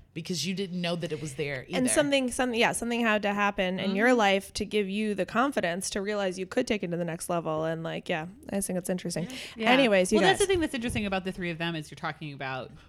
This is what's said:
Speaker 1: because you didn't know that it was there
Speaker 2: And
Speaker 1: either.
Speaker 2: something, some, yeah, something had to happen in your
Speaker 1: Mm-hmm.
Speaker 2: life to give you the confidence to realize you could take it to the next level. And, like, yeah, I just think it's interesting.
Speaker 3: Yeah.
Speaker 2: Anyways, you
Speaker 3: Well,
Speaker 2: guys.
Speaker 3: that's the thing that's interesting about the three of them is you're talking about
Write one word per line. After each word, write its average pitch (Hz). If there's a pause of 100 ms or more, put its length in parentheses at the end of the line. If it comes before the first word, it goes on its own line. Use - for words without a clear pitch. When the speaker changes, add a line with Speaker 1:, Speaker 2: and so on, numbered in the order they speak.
(160)
Speaker 1:
because 165
you 190
didn't 180
know 175
that 160
it 151
was 151
there 143
Speaker 2:
And 254
Speaker 1:
either. -
Speaker 2:
something, 277
some, 254
yeah, 226
something 233
had 214
to 202
happen 202
in -
your 220
Speaker 1:
Mm-hmm. 254
Speaker 2:
life 196
to 214
give 202
you 208
the 185
confidence 214
to 208
realize 196
you 180
could 254
take 214
it 175
to 170
the 175
next 165
level. 160
And, 165
like, 165
yeah, 165 (260)
I 196
just 196
think 185
it's 180
interesting. 175 (280)
Speaker 3:
Yeah. 226
Speaker 2:
Anyways, 214
you 214
Speaker 3:
Well, 190
Speaker 2:
guys. 185
Speaker 3:
that's 403
the -
thing 370
that's 311
interesting 233
about 190
the 190
three 180
of 160
them 165
is 151
you're 151
talking 151
about 131 (180)